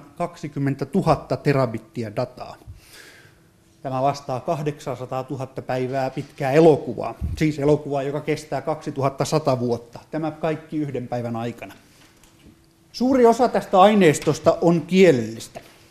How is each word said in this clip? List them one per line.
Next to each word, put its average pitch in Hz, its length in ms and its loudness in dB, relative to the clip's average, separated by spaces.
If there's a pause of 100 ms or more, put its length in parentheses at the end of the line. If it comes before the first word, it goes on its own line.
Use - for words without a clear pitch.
(180)
kaksikymmentätuhatta 147 1200 -2
terabittiä 117 800 -4
dataa. 117 400 -8 (1300)
Tämä 131 200 -6
vastaa 135 380 -2
kahdeksansataatuhatta 135 1200 -8
päivää 131 480 -4
pitkää 135 420 -6
elokuvaa, 135 640 4 (220)
siis 151 220 -2
elokuvaa, 143 440 0
joka 143 180 -6
kestää 147 400 -6
kaksituhatta 139 640 -4
sata 143 340 0
vuotta. 120 400 -6 (120)
Tämä 160 200 -6
kaikki 156 460 -8
yhden 127 300 -6
päivän 117 280 -6
aikana. 117 380 -10 (1160)
Suuri 254 340 2
osa 233 220 4
tästä 190 340 2
aineistosta 175 800 4
on 165 200 4
kielellistä. 131 800 2 (280)